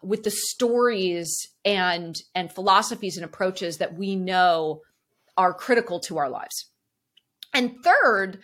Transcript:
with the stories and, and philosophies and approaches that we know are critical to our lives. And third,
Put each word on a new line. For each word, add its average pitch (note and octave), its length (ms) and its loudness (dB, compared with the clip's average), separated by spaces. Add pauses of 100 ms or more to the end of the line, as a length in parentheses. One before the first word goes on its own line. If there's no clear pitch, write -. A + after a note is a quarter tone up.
with A3 220 -4
the - 80 -2
stories G#3 1200 -2 (160)
and, F3+ 560 0 (120)
and F3 180 -4
philosophies G3+ 640 2
and E3+ 80 -10
approaches F#3 520 -4
that E3+ 160 -4
we G3 220 -4
know F3+ 640 2 (560)
are F3+ 160 4
critical G3 460 -2
to E3+ 180 -8
our C#3+ 120 0
lives. - 380 -10 (840)
And B3 300 0
third, A3+ 600 4